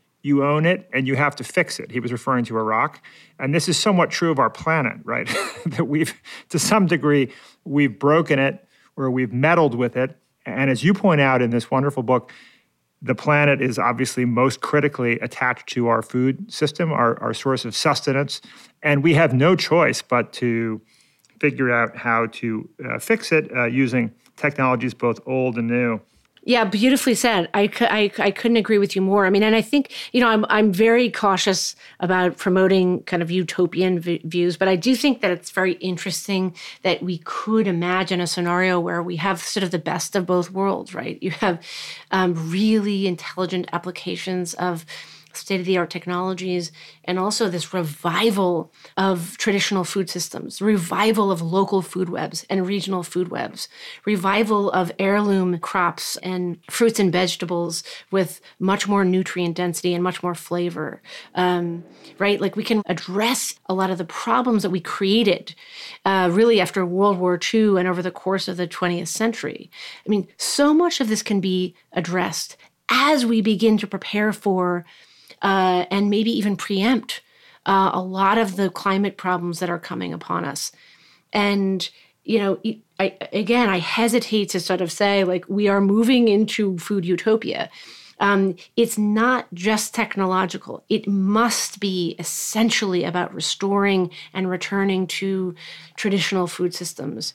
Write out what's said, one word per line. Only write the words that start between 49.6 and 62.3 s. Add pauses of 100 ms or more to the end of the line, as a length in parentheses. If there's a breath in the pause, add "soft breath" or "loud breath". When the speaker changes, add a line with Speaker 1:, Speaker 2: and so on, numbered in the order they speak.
Speaker 2:
food
systems,
revival
of
local
food
webs
and
regional
food
webs, (380 loud breath)
revival
of
heirloom
crops
and (120)
fruits
and
vegetables (280 loud breath)
with (200 loud breath)
much
more
nutrient
density
and
much
more
flavor, (340 loud breath)
um, (340 loud breath)
right?